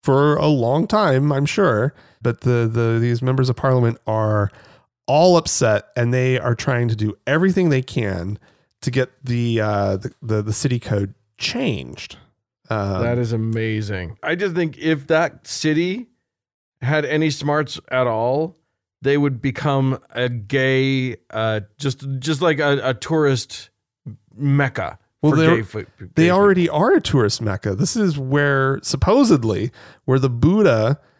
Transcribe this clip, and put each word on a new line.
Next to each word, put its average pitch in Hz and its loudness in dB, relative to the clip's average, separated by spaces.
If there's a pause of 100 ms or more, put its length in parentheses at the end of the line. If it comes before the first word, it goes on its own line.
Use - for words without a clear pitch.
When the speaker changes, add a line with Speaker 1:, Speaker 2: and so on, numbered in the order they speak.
Speaker 1:
for 143 4
a 151 0
long 139 2
time, 147 2
I'm 139 0
sure. 135 0 (280)
But 120 -4
the, 120 2
the, 113 0
these 117 0
members 131 0
of 120 0
parliament 123 2
are 107 0 (560)
all 170 6
upset, 110 0 (100)
and 120 0
they 127 0
are 120 -2
trying 120 -2
to 113 0
do 107 -4 (100)
everything 175 2
they 131 2
can 98 -6 (440)
to 127 -4
get 127 -2 (140)
the, 120 -2
uh, 101 0
the, - -8 (100)
the, 110 -2
the 107 -4
city 127 -2
code 101 -4 (240)
changed. 104 -6 (520)
Um, 98 -2
Speaker 2:
That 120 0
is 117 -2
amazing. 110 -4
I 160 -2
just 185 -4
think 170 -2
if 147 -4
that 160 -2
city 180 -2 (720)
had 147 0
any 156 0
smarts 147 -4 (100)
at 127 0
all, 123 -2 (460)
they 139 2
would 139 0
become 135 -2 (120)
a 123 -2
gay, 131 0 (160)
uh, 110 -2 (180)
just, 135 -6 (140)
just 139 -4
like 160 2
a, 143 2 (100)
a 131 -2
tourist 143 -2 (640)
mecca 139 -2 (240)
Speaker 1:
Well, 151 4
Speaker 2:
for 147 2
Speaker 1:
they're, 160 4
Speaker 2:
gay 113 -2
fo-, - -10 (280)
Speaker 1:
they 160 4
Speaker 2:
gay 175 4
Speaker 1:
already 185 4
Speaker 2:
people. 151 -2
Speaker 1:
are 226 4
a 359 4
tourist 110 0
mecca. 101 -2
This 131 -2
is 180 0
where, 135 0
supposedly, 139 2 (340)
where 131 2
the 131 2
Buddha, 131 2 (200)